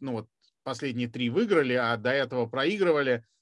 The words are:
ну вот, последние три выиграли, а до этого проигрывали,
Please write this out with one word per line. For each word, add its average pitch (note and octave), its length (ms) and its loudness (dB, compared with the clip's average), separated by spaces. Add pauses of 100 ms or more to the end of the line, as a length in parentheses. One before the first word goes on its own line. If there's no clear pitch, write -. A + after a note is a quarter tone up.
ну C3+ 120 -8
вот, A2 160 -6 (360)
последние B2 440 -4
три A#2+ 220 -4
выиграли, D#3+ 440 2
а A#2+ 220 2
до A2+ 140 0
этого C3 360 0
проигрывали, C#3 800 2 (180)